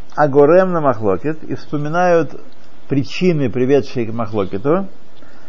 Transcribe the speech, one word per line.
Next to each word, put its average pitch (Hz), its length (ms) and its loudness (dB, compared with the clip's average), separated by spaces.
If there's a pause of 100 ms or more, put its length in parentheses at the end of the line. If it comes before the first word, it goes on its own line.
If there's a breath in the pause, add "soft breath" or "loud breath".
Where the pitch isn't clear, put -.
(160)
агорем 151 560 6
на 170 100 0
махлокет, 113 640 0
и - 120 -6
вспоминают 165 840 0 (480)
причины, 143 640 0
приведшие 127 580 0
к 110 60 -6
махлокету. 110 760 -2 (600 soft breath)